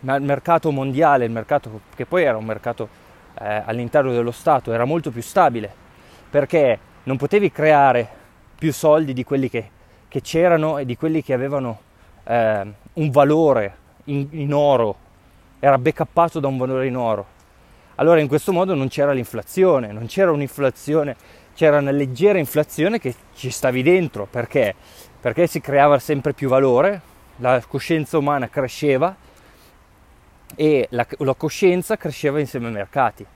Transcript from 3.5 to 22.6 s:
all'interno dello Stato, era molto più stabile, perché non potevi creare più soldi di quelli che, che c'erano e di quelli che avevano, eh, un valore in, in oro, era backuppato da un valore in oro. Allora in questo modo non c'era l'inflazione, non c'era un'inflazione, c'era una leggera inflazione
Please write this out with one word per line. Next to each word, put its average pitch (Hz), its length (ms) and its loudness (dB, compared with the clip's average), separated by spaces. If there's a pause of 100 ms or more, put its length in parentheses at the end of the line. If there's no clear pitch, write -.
all'interno 123 460 0
dello 120 180 0
Stato, 127 420 -2
era 117 140 0
molto 156 240 -4
più 117 100 -10
stabile, 117 500 0 (600)
perché 143 480 2 (240)
non 131 160 -4
potevi 185 340 0
creare 139 560 4 (480)
più 160 160 -2
soldi 151 400 2
di 123 120 -6
quelli 135 260 -2
che, 107 180 -8 (400)
che 139 140 -8
c'erano 160 560 2
e 139 80 -6
di 120 100 -6
quelli 160 260 -2
che 135 120 -4
avevano, 127 460 -4 (440)
eh, 110 420 0 (280)
un 151 160 -2
valore 139 680 4 (280)
in, 143 260 -6
in 147 240 -6
oro, 135 420 2 (640)
era 139 200 4
backuppato 160 640 -2
da 139 80 -2
un 135 100 -4
valore 131 280 -2
in 123 100 -4
oro. 113 300 -2 (680)
Allora 160 240 6
in 147 80 -2
questo 156 240 -2
modo 185 220 0
non 135 140 -2
c'era 143 240 0
l'inflazione, 127 800 0
non 113 140 -10
c'era 180 260 0
un'inflazione, 143 840 -2 (380)
c'era 147 240 4
una 139 120 0
leggera 143 480 2
inflazione 156 600 -2